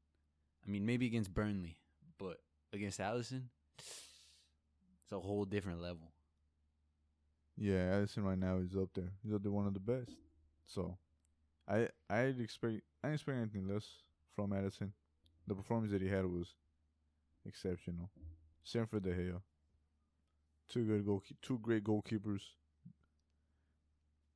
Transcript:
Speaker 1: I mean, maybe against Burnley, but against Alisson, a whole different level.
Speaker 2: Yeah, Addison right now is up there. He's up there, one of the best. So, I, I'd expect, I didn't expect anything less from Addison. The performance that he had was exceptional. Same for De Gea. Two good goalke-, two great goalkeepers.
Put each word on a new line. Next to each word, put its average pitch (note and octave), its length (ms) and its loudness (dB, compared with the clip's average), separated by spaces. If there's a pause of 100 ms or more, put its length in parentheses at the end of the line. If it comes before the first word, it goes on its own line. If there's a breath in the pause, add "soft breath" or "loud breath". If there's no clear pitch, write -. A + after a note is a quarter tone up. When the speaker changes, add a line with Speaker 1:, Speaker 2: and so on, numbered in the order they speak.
(640)
Speaker 1:
I G2 60 -4
mean, G2+ 140 0
maybe A#2+ 200 4
against A2 280 2
Burnley, G2 440 0 (400)
but F#2 200 -6 (340)
against G2+ 280 -4
Alisson, A#2+ 440 -2 (1700 loud breath)
a G2 60 -2
whole G2+ 260 0
different F#2+ 360 -2
level. E2 300 -8 (1500)
Speaker 2:
Yeah, F#2+ 380 4
Addison G2+ 280 2
right F#2+ 140 2
now F#2 200 2
is F#2 180 0
up F#2+ 200 2
there. F#2 160 -4 (120)
He's G#2+ 100 -2
up G2+ 100 0
there, G2+ 80 0
one G2+ 160 2
of G2 60 0
the G2 60 -2
best. A#2+ 320 -2 (540)
So, F#2 320 -4 (680)
I, A2 200 4 (220)
I'd B2 300 2
expect, A2+ 420 -2 (220)
I B2+ 40 0
didn't D3+ 80 0
expect C#3 220 -2
anything G#2 340 -2
less G#2 140 -2 (500)
from G2+ 180 0
Addison. G2 400 0 (540)
The G#2+ 80 2
performance G#2+ 360 0
that G2 100 4
he F#2+ 60 2
had F#2+ 180 4
was F2 300 -2 (880)
exceptional. F2+ 640 -4 (540)
Same A#2 240 0
for A2 120 0
De F#2+ 140 0
Gea. F2+ 280 -2 (1300)
Two A#2+ 160 0
good G#2 200 4
goalke-, G2+ 360 0
two B2+ 180 -2
great A2 240 2
goalkeepers. G#2 580 0 (1900)